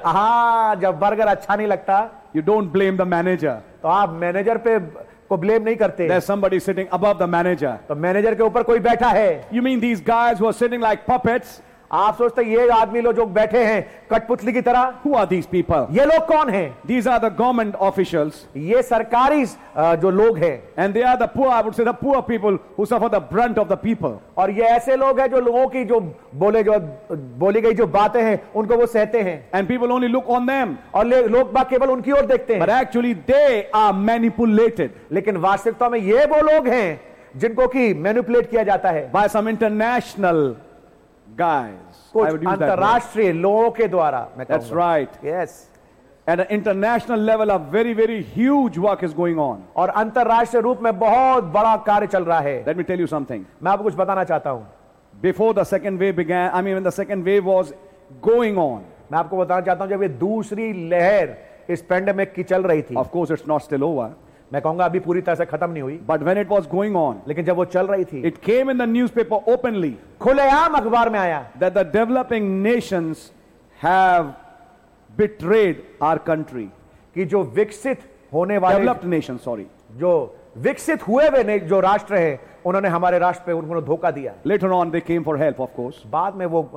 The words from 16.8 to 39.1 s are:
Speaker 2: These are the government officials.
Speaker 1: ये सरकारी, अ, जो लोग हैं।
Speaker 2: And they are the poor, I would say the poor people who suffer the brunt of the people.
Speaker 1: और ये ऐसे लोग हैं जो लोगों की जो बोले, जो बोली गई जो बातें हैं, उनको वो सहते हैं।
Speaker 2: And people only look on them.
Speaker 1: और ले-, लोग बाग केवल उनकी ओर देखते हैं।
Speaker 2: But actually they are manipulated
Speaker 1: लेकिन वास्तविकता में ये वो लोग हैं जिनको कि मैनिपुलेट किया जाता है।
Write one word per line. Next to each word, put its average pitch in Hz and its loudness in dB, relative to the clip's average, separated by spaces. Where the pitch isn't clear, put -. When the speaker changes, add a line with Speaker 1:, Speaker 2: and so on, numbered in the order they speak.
Speaker 2:
These 240 0
are 233 2
the 214 -2
government 226 0
officials. 175 0
Speaker 1:
ये 202 0
सरकारी, 247 2
अ, 165 2
जो 170 2
लोग 208 4
हैं। 147 -2
Speaker 2:
And 190 -2
they 247 4
are 240 0
the - -10
poor, 247 2
I 214 -2
would 220 -4
say 233 2
the 233 -8
poor 277 2
people 202 0
who 208 0
suffer 220 0
the 196 0
brunt 226 0
of 165 -4
the - -2
people. 202 -2
Speaker 1:
और 190 0
ये 208 -2
ऐसे 240 4
लोग 262 2
हैं 262 2
जो 254 4
लोगों 247 2
की 254 -2
जो 226 2
बोले, 208 2
जो 214 2
बोली 151 0
गई 226 2
जो 233 2
बातें 214 2
हैं, 214 -2
उनको 220 0
वो 240 4
सहते 220 0
हैं। 170 -6
Speaker 2:
And 190 -2
people 240 -2
only 247 0
look 247 0
on 247 -2
them. 254 -2
Speaker 1:
और 208 2
ले-, 240 4
लोग 247 2
बाग 254 2
केवल 262 2
उनकी 262 -2
ओर 277 4
देखते 240 0
हैं। 185 0
Speaker 2:
But 180 2
actually 240 0
they 269 4
are 202 2
manipulated 226 2
Speaker 1:
लेकिन 185 -2
वास्तविकता 202 0
में 233 -2
ये 220 2
वो 302 4
लोग 302 2
हैं 214 0
जिनको 233 0
कि 247 0
मैनिपुलेट 226 0
किया 220 0
जाता 190 0
है। 143 -4